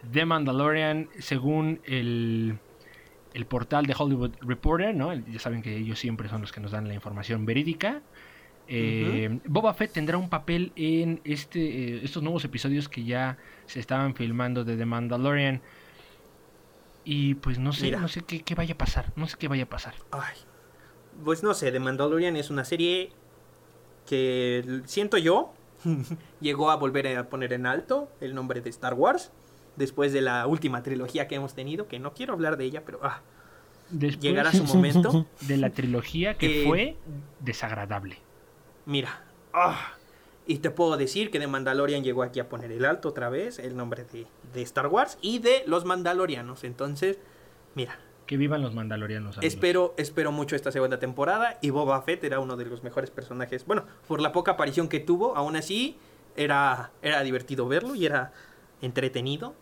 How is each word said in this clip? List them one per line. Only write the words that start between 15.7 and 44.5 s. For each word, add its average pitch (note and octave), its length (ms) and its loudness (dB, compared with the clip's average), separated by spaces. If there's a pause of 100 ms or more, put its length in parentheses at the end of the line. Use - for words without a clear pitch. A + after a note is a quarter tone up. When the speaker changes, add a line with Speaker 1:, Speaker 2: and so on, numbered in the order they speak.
Speaker 1:
Y C#3+ 300 2
pues B2+ 240 -2
no C3+ 120 0
sé, C#3+ 140 -2
Speaker 2:
Mira. C3+ 160 0
Speaker 1:
no E3 80 0
sé E3+ 140 -6
qué, E3 180 -8
qué E3+ 140 -4
vaya E3 180 -2
a - 40 -6
pasar, - 380 0
no D#3 120 -4
sé - 120 -10
qué D#3+ 80 -4
vaya C3+ 160 0
a - 60 -6
pasar. - 240 -8 (180)
Speaker 2:
Ay, - 240 -8 (880)
pues E3 200 0
no G#3 100 4
sé, C3 180 0
The B2+ 80 -2
Mandalorian D3 560 2
es D3 140 -4
una C#3 160 -2
serie F3 460 0 (920)
que B2+ 540 2
l-, B2+ 260 -4
siento G#3 320 2
yo F3+ 360 4 (320)
<laughs> E3 80 2 (480)
llegó D3 280 2
a D#3 60 6
volver C#3 320 0 (100)
a B2 120 -4
poner B2+ 240 -4
en B2+ 140 -2
alto C4+ 520 -2
el C3+ 160 -8
nombre B2+ 240 -4
de A#2+ 120 -8
Star B2 240 -4
Wars A3+ 360 2 (460)
después C#3+ 340 0
de C#3 80 2
la B2 280 2
última C#3+ 360 0
trilogía C3+ 460 -4
que C#3+ 60 -4
hemos C#3 180 -6
tenido, D#3 340 -2
que B2 120 -10
no C#3+ 140 -8
quiero B3+ 200 -6
hablar D#3 240 0
de C3 80 -2
ella, D3+ 180 -6
pero, - 200 -12
ah, - 180 -4 (680)
Speaker 1:
Después D3 320 0
Speaker 2:
llegará C#3+ 300 4
su F3+ 140 6
momento. D#3+ 600 6 (100)
Speaker 1:
<laughs> - 60 -18
de C#3 140 0
la C3+ 140 4
trilogía C3+ 640 -2
que D3+ 300 2
Speaker 2:
Eh, C#3+ 40 6
Speaker 1:
fue G#3 300 4 (420)
desagradable. G#2 800 -6 (680)
Speaker 2:
Mira, C#3+ 360 -4 (320)
ah, E3+ 400 2 (540)
y D3 120 0
te D#3+ 120 0
puedo E3 240 4
decir F#3+ 340 0
que D#3+ 100 -2
The C#3+ 80 -2
Mandalorian C3+ 580 0
llegó B2 180 2
aquí B2 160 -4
a A#2+ 80 -6
poner A#2 240 -8
el A#2+ 140 0
alto E3 240 2
otra B2 200 -4
vez, G3+ 300 -4
el B2+ 160 -8
nombre A#2+ 300 -6
de, A#2 200 -14 (280)